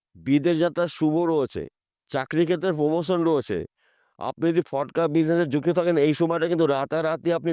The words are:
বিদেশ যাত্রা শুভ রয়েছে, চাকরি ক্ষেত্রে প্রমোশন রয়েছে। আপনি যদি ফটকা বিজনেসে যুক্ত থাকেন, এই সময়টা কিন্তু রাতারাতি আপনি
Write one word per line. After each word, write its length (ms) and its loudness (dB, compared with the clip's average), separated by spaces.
বিদেশ 440 2
যাত্রা 260 0
শুভ 180 2
রয়েছে, 380 -2
চাকরি 360 0
ক্ষেত্রে 280 0
প্রমোশন 500 0
রয়েছে। 340 0
আপনি 260 -6
যদি 220 2
ফটকা 400 -4
বিজনেসে 400 2
যুক্ত 240 -2
থাকেন, 260 2
এই 160 4
সময়টা 340 0
কিন্তু 200 2
রাতারাতি 640 -2
আপনি 220 -2